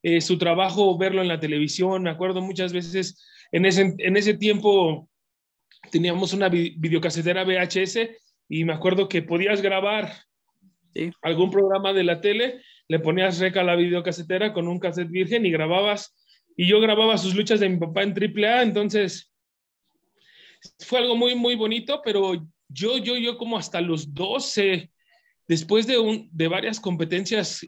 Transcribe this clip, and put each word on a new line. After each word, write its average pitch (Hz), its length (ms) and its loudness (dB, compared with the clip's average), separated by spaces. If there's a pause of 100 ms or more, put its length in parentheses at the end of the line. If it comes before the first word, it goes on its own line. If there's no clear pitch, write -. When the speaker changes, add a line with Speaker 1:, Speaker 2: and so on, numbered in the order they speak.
Speaker 1:
eh, 170 160 4
su 170 180 0
trabajo, 180 580 2
verlo 190 260 0
en 180 60 0
la 160 120 -2
televisión, 160 640 0
me 170 60 -2
acuerdo 180 300 -4
muchas 185 320 -4
veces, 180 480 -6 (300)
en 180 160 4
ese, 190 320 4
en 185 180 2
ese 208 180 2
tiempo 196 760 2 (800)
teníamos 175 440 0
una 196 140 2
vi-, 170 300 0
videocasetera 165 640 -2
V 185 160 0
H 185 240 -2
S 226 340 -4 (320)
y 160 160 -2
me 165 100 0
acuerdo 180 340 0
que 170 140 -2
podías 190 380 0
grabar 196 520 -2 (840)
Speaker 2:
Sí. 170 160 -6 (120)
Speaker 1:
algún 170 280 2
programa 196 440 2
de 190 100 2
la 170 160 0
tele, 220 400 -2 (260)
le 160 120 0
ponías 175 400 0
rec 185 180 0
a 185 60 2
la 175 140 2
videocasetera 175 760 0
con 170 160 -2
un 175 100 -4
cassette 175 300 -4
virgen 185 380 0
y 175 40 2
grababas, 180 640 0 (400)
y 175 140 0
yo 208 140 6
grababa 220 340 4
sus 180 180 -2
luchas 208 260 2
de 196 100 2
mi 180 80 0
papá 165 240 -2
en 202 100 -2
triple 196 340 0
A, 240 140 4
entonces 208 720 0 (1500)
fue - 180 -2
algo 240 180 0
muy, 247 180 2
muy 240 200 0
bonito, 226 500 -4
pero 190 420 -2 (220)
yo, 208 300 -4
yo, 240 180 -4
yo 240 220 -4
como 226 180 -6
hasta 175 240 -6
los 156 320 -4
doce, 196 800 -2 (580)
después 170 380 2
de 254 120 2
un, 220 320 -2
de 165 180 0
varias 208 300 -2
competencias 175 880 -4